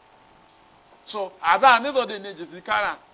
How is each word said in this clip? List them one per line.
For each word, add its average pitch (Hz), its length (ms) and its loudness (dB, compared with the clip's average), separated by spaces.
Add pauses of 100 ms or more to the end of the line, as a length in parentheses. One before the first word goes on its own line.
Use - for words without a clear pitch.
(1080)
So, 196 260 -8 (100)
ada 240 380 6
ne 277 120 -6
do 254 120 -2
de 208 140 -10
ne 196 160 -14
jesi 165 280 -16
kara, 208 360 -4 (160)